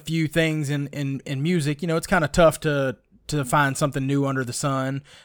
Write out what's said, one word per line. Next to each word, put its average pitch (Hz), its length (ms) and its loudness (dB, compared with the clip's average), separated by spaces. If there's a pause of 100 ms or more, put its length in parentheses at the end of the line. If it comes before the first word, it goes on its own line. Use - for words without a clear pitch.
few 160 220 0
things 156 420 0
in, 143 240 -2
in, 139 320 -4
in 135 160 -4
music, 151 400 0
you 180 80 -4
know, 160 80 0
it's 165 100 -6
kinda 170 220 2
tough 165 320 6
to, 139 340 -2 (320)
to 147 160 -2
find 139 320 2
something 139 300 -2
new 139 200 0
under 131 200 -2
the 120 80 -6
sun, 135 480 -2 (240)